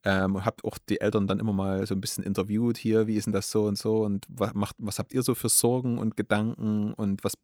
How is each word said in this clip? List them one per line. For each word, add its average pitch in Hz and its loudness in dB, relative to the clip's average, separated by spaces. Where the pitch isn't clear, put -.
Ähm, 95 2
und 92 -4
hab - -2
auch - -6
die - -2
Eltern 104 2
dann 98 0
immer 107 0
mal 98 0
so 98 -2
ein 95 -2
bisschen - -6
interviewt, 104 0
hier, 110 2
wie 110 0
ist 104 0
denn 107 0
das 98 -2
so 107 2
und 101 0
so 110 2
und 101 -2
wa-, 104 -2
macht, 101 -2
was 101 -6
habt - -8
ihr 127 2
so 123 2
für - -2
Sorgen 123 2
und 110 -2
Gedanken 107 0
und 101 -2
was, 101 -4